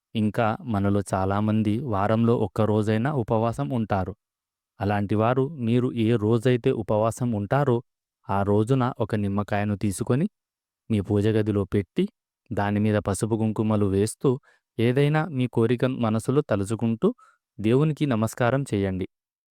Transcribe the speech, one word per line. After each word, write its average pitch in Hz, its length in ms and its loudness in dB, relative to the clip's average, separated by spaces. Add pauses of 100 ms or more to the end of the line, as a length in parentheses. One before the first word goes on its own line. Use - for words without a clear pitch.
(140)
ఇంకా 110 320 0 (160)
మనలో 101 380 0
చాలామంది 104 760 0 (100)
వారంలో 113 540 2
ఒక్క 110 220 -2
రోజైనా 110 520 0
ఉపవాసం 117 580 -2
ఉంటారు. 101 420 -2 (680)
అలాంటి 101 340 0
వారు 123 300 2 (140)
మీరు 120 380 0
ఏ 110 200 0
రోజైతే 117 540 2
ఉపవాసం 113 640 0
ఉంటారో 120 440 0 (520)
ఆ 98 140 0
రోజున 110 420 2 (160)
ఒక 110 140 -4
నిమ్మకాయను 104 640 -2
తీసుకొని 120 500 -2 (640)
మీ 107 100 0
పూజ 101 260 2
గదిలో 107 380 2
పెట్టి, 104 400 -2 (460)
దాని 101 300 0
మీద 107 160 2
పసుపు 107 400 -2
కుంకుమలు 107 500 0
వేస్తూ, 101 440 0 (480)
ఏదైనా 143 480 2
మీ 131 200 -2
కోరిక 117 380 0 (140)
మనసులో 117 420 0
తలుచుకుంటూ 113 680 0 (500)
దేవునికి 139 480 0
నమస్కారం 120 560 0
చేయండి. 98 440 -2 (480)